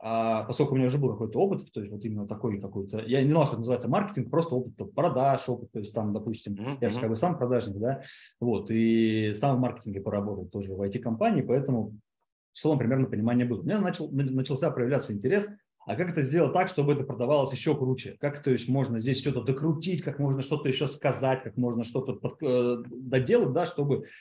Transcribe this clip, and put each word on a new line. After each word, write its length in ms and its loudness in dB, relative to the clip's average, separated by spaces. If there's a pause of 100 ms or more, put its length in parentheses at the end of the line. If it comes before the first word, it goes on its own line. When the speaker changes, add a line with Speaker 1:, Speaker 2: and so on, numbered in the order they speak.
Speaker 1:
а, 440 0
поскольку 300 2
у 20 2
меня 100 4
уже 120 2
был 120 2
какой-то 300 -4
опыт, 320 0
то 80 -8
есть, 120 -8
вот 120 -8
именно 220 -6
такой 340 -4
какой-то, 460 -6
я 160 2
не 80 4
знал, 140 6
что 100 0
это 60 -4
называется 280 -2
маркетинг, 420 0
просто 260 0
опыт 200 -4
там 140 -8
продаж, 580 2
опыт, 240 -6
то 60 -8
есть, 160 -8
там, 180 0
допустим, 420 -4
Speaker 2:
Мгм, 260 -6
Speaker 1:
я 80 2
же 80 0
Speaker 2:
мгм. 60 -4
Speaker 1:
как 80 0
бы 60 0
сам 220 2
продажник, 400 0
да, 240 -2 (380)
вот, 300 0
и 640 4
сам 220 2
в 40 2
маркетинге 400 -4
поработал 460 -2
тоже 280 -6
в 80 -4
ай 80 0
ти-компании, 520 0
поэтому 540 0 (560)
в 60 -14
целом 200 2
примерно 280 2
понимание 400 2
было. 140 -2
У 40 -8
меня 160 0
начал, 300 -2
на-, 140 0
начался 460 0
проявляться 440 0
интерес, 340 0 (380)
а 100 -4
как 140 0
это 120 0
сделать 300 4
так, 160 2
чтобы 240 2
это 120 0
продавалось 480 0
ещё 240 0
круче? 440 -2
Как, 220 -4
то 80 2
есть, 180 2
можно 320 2
здесь 200 0
что-то 220 -2
докрутить, 600 -2
как 160 -6
можно 240 0
что-то 260 -2
ещё 200 0
сказать, 560 0
как 120 -12
можно 280 0
что-то 300 -4
под-, 280 -8
э, 340 2 (140)
доделать, 600 2
да, 140 2
чтобы 380 0 (160)